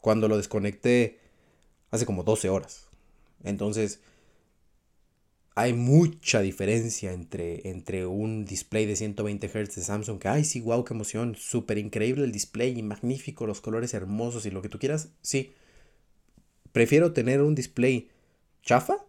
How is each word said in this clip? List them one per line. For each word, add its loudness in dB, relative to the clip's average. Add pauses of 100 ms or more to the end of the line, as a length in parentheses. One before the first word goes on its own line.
cuando 4
lo 4
desconecté 0 (680)
hace 0
como -2
doce 2
horas. -2 (560)
Entonces, -2 (1500)
hay 2
mucha 4
diferencia -2
entre, -8
entre -6
un -4
display -2
de -2
ciento -6
veinte -4
hertz -6
de -10
Samsung, -6
que, -4
"Ay, 2
sí, -4
guau, 0
qué -8
emoción, -4
súper -2
increíble 0
el -2
display -2
y -6
magnífico, -6
los -6
colores -4
hermosos -4
y -4
lo -6
que -8
tú -12
quieras". -2 (100)
Sí, -2 (1200)
prefiero 6
tener 2
un 4
display 0 (540)
chafa 4 (120)